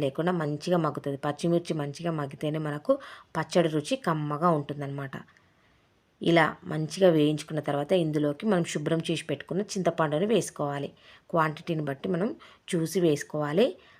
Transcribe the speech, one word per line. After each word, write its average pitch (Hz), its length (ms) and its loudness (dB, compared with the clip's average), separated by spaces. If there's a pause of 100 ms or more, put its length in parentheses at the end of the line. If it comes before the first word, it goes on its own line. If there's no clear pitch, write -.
లేకుండా 160 280 0 (100)
మంచిగా 151 420 0
మగ్గుతుంది. 139 400 -4
పచ్చిమిర్చి 170 560 0
మంచిగా 160 380 -4
మగ్గితేనే 151 480 -4
మనకు 147 280 0 (420)
పచ్చడి 160 380 2
రుచి 156 220 0 (100)
కమ్మగా 151 520 2
ఉంటుందన్నమాట. 139 520 -8 (1120)
ఇలా 165 260 6 (240)
మంచిగా 156 460 2
వేయించుకున్న 151 520 0
తర్వాత 143 220 -2 (140)
ఇందులోకి 151 480 -2
మనం 175 120 2 (100)
శుభ్రం 160 340 -2
చేసి 160 240 -4
పెట్టుకున్న 180 400 -6
చింతపండుని 165 640 0
వేసుకోవాలి. 143 560 -4 (420)
క్వాంటిటీని 156 580 0
బట్టి 135 240 -8
మనం 202 160 0 (420)
చూసి 165 360 0
వేసుకోవాలి. 151 580 2 (320)